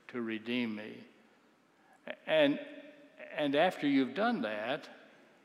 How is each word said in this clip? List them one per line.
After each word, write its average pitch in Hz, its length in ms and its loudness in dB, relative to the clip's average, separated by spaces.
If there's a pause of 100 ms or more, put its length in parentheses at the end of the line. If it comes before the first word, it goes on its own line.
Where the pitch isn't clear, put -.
to 123 120 -6
redeem 113 560 -4
me." 113 280 -12 (1200)
And, 151 340 4 (760)
and 143 200 0
after 160 320 2
you've 135 260 4
done 220 280 0
that, 110 460 -4 (560)